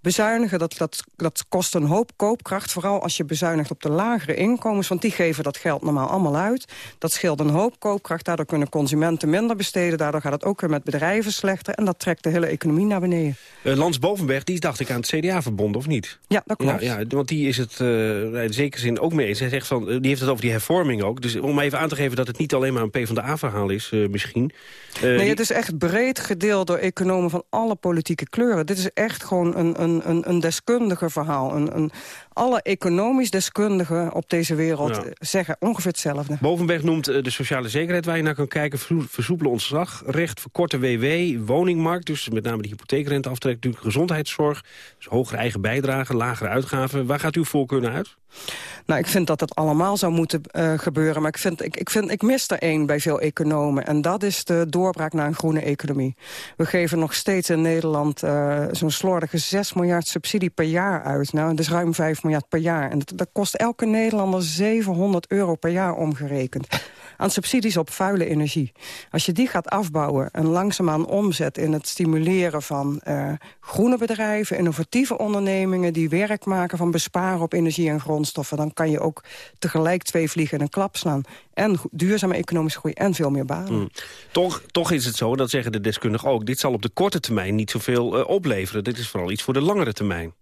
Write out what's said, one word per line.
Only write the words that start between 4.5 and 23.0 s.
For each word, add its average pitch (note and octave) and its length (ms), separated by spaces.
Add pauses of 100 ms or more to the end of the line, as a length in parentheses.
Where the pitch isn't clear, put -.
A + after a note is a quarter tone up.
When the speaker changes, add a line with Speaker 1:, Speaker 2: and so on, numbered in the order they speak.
Speaker 1:
want F#3 140
die G#3+ 100
geven D#3 320
dat C#3+ 140
geld D3+ 260
normaal C#3+ 240
allemaal D#3+ 280
uit. G#3+ 300 (320)
Dat E3 140
scheelt D3+ 280
een D3 100
hoop G3 300
koopkracht. G3+ 460
Daardoor E3 200
kunnen D3 240
consumenten D#3 600
minder A3+ 260
besteden. F3 420
Daardoor D3 240
gaat C#3 100
het D3 120
ook G3 180
weer E3 80
met D3+ 140
bedrijven F3+ 500
slechter. F#3+ 400
En A3 120
dat F3+ 140
trekt - 240
de E3+ 60
hele E3+ 160
economie D#3 400
naar G3+ 140
beneden. E3 360 (260)
Speaker 2:
Eh, C3+ 140
Lans D3+ 240
Bovenberg, C#3+ 440
die F3+ 120
is, E3+ 60
dacht D3+ 180
ik, B2+ 100
aan B2 100
het A#2 100
C D#3 120
D F3 80
A F#3 120
verbonden, G#2 400
of C#3+ 60
niet? C3+ 400
Speaker 1:
Ja, G3+ 180
dat A3 120
klopt. C3+ 240
Speaker 2:
Ja, A#2 180
ja, A2 80
want C3+ 200
die D3+ 200
is B2 100
het, B2 220
eh, A2+ 640
in A2 100
zekere C3+ 280
zin A#2+ 180
ook E3 140
mee C#3 140
eens. G#2 120
Hij C3 100
zegt C3 180
van, A2+ 220
eh, B2 100
die C3 100
heeft C3 120
het C3 80
over A#2+ 120
die A#2 100
hervorming B2 520
ook. A#2+ 180
Dus A#2+ 140
om C#3+ 240
even C#3+ 200
aan D#3+ 100
te C#3+ 60
geven C3+ 200
dat B2 120
het A#2+ 100
niet D3 160
alleen C3 200
maar A#2 100
een A#2+ 200